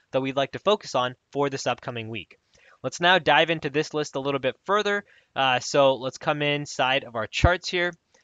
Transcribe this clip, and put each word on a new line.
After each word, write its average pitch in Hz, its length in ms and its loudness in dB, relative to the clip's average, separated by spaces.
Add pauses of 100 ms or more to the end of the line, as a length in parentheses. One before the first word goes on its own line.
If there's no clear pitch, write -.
(120)
that 131 100 0
we'd 135 140 -4
like 135 160 -2
to 131 80 -8
focus - 340 -2
on 127 200 -2 (160)
for 143 200 -2
this 135 160 -6
upcoming 120 420 -6
week. 110 300 -12 (440)
Let's - 180 -8
now 185 180 4
dive 156 320 4
into 160 180 -2
this 151 240 -2
list 151 240 -4
a 139 40 -4
little 139 200 -2
bit 127 240 -2
further. 202 400 0 (320)
Uh, 131 240 2
so 135 360 4
let's 127 220 -8
come 151 220 -2
inside 143 640 -2
of 117 120 -10
our 110 100 -2
charts - 420 2
here. 175 240 -2 (320)